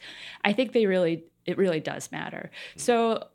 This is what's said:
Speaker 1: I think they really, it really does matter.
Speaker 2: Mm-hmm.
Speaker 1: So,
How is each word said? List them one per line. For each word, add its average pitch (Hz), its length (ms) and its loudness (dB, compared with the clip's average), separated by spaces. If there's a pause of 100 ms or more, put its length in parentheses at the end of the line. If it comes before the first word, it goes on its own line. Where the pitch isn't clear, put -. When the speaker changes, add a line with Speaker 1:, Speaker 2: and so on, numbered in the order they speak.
(440)
Speaker 1:
I 202 80 4
think 214 220 0
they 226 140 4
really, 170 360 2 (220)
it 180 140 -2
really 175 200 2
does 147 320 -8
matter. - 380 -10 (220)
Speaker 2:
Mm-hmm. - 80 -16
Speaker 1:
So, 233 560 2